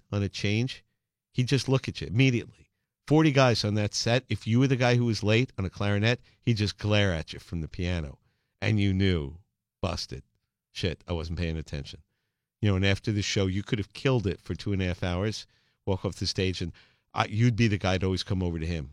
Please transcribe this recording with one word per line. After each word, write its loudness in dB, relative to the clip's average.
on 0
a 0
change, -2
he'd -2
just 0
look 0
at -8
you -8
immediately. 0
Forty 4
guys 4
on 0
that -2
set, 0
if -6
you 4
were 4
the 0
guy 4
who 2
was -2
late 2
on -2
a -4
clarinet, 0
he'd 2
just -2
glare 2
at -6
you -16
from -8
the -6
piano. -4
And 2
you 2
knew, 0
busted. -6
Shit, -4
I -4
wasn't -6
paying -2
attention. -10
You 2
know, 4
and 2
after 0
the 0
show, 0
you -2
could -4
have -8
killed 0
it -4
for -8
two -6
and -2
a -2
half -4
hours, -4
walk -2
off -6
the -6
stage, -2
and -6
I, 0
you'd 2
be 4
the 0
guy 2
to -2
always 0
come -2
over -2
to -6
him. -6